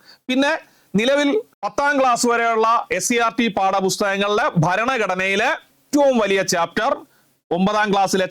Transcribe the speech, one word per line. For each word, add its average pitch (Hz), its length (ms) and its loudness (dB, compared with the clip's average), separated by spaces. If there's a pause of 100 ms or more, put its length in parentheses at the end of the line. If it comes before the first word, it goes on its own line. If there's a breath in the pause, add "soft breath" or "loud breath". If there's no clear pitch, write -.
(280 loud breath)
പിന്നെ 269 220 0 (480 soft breath)
നിലവിൽ 277 300 2 (360)
പത്താം 285 360 -2
ക്ലാസ് 247 300 2
വരെയുള്ള 233 380 0 (280)
എസ് 185 120 -4
സി 240 80 -2 (100)
ആർ 226 120 -2
ടി 233 80 0 (120)
പാഠപുസ്തകങ്ങളിലെ 196 880 0 (180)
ഭരണഘടനയിലെ 196 840 0
ഏറ്റവും 285 720 0
വലിയ 196 200 2 (100)
ചാപ്റ്റർ 180 380 -2 (640 soft breath)
ഒമ്പതാം 208 360 0
ക്ലാസ്സിലെ 190 380 2